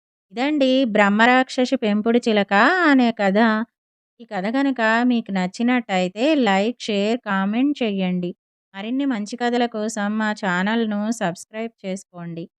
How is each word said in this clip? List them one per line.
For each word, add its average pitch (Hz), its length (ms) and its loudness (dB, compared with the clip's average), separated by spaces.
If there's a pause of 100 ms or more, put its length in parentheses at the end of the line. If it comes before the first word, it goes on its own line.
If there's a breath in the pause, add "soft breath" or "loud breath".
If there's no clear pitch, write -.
(300)
ఇదండి 262 540 2
బ్రహ్మరాక్షసి 233 920 2
పెంపుడు 214 420 0
చిలక 208 360 0 (320)
అనే 247 360 4
కథ. 214 420 2 (560)
ఈ 233 40 -20
కథ 202 200 -6
కనుక 240 580 0
మీకు 233 300 0
నచ్చినట్టయితే 208 1000 0
లైక్, 220 460 0
షేర్, 214 380 -2
కామెంట్ 214 640 -2
చేయండి. 185 520 -2 (420)
మరిన్ని 240 280 -6
మంచి 240 320 -4
కథల 240 300 0
కోసం 214 520 -4
మా 214 140 0
ఛానల్ను 208 800 -2
సబ్స్క్రైబ్ 220 760 -8
చేసుకోండి. 170 640 -12 (100)